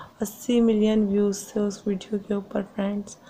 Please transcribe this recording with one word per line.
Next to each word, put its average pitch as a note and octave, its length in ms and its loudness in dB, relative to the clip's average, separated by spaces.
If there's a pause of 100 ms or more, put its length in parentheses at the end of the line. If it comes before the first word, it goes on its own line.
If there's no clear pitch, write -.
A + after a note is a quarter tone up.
(220)
अस्सी A#3+ 400 0
मिलियन G#3+ 460 4
व्यूज़ G3+ 380 0
थे - 140 -4
उस G3+ 280 -2
वीडियो G3+ 320 -4
के G3+ 140 -6
ऊपर G3+ 320 -4
friends। G3+ 520 -6 (120)